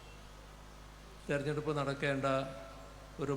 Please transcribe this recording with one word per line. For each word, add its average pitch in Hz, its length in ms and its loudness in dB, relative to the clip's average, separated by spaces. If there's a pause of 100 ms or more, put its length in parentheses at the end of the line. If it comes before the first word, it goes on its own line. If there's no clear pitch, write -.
(1300)
തെരഞ്ഞെടുപ്പ് 147 520 4
നടക്കേണ്ട 139 460 4 (960)
ഒരു 139 140 4